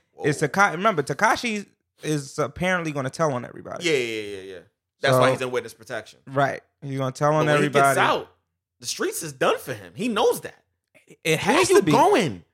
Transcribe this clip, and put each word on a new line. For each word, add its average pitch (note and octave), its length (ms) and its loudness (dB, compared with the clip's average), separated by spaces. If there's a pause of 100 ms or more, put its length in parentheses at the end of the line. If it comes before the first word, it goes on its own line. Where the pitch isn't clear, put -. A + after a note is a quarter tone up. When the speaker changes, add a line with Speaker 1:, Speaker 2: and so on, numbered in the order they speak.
(260)
Speaker 1:
is C#3+ 160 0
Speaker 2:
Whoa. D3+ 80 0
Speaker 1:
Teka-, G3 240 2
remember, F3 300 0
Tekashi G#3 640 -2 (360)
is D3+ 360 -4
apparently E3 540 -2
gonna C3+ 180 -4
tell D#3 220 0
on B2 120 -6
everybody. - 400 -12
Speaker 2:
Yeah, D#3+ 120 4
yeah, A2+ 260 -2 (140)
yeah, F#2+ 60 -14 (120)
yeah. F2+ 40 -16 (420)
That's C3+ 160 4
why B2+ 120 6
Speaker 1:
So C3 40 4
Speaker 2:
he's B2+ 100 -4
in B2+ 80 -4
witness A#2 240 -6
protection. - 540 -16
Speaker 1:
Right. C#3 320 0 (220)
He's C3+ 160 -8
gonna C3 140 -4
tell D3 200 0
Speaker 2:
But D#3 60 2
Speaker 1:
on D3+ 80 2
Speaker 2:
when D3+ 100 2
Speaker 1:
everybody. C#3+ 280 2
Speaker 2:
he C#3 100 6
gets - 40 2
out, A3+ 320 0 (500)
the A#2 60 -14
streets - 360 -6
is D#3 100 -10
done E3+ 260 0
for C3+ 160 -10
him. F#2+ 220 -14
He G3+ 120 -4
knows A3+ 340 0
that. - 200 -18 (440)
Speaker 1:
It - 180 -20
Speaker 2:
Where D#3+ 140 2
Speaker 1:
has D#4+ 320 2
Speaker 2:
you F#4+ 80 8
Speaker 1:
to - 40 8
be. D#3+ 100 4
Speaker 2:
going? A#3 600 4